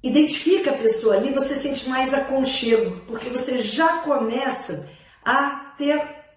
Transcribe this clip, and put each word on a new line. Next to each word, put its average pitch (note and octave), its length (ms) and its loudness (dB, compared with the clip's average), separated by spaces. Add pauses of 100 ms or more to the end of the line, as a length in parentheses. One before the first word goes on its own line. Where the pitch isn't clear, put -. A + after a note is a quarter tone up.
identifica D4 680 2
a C4+ 80 -2
pessoa A3 380 2
ali, B3 140 2
você C4+ 260 0
sente C4+ 340 -4
mais C4 240 0
aconchego, B3+ 920 0
porque A3+ 220 -8
você B3+ 300 -4
já C#4+ 400 0
começa B3 880 -2 (340)
a C#4 540 -2
ter D4 240 2 (360)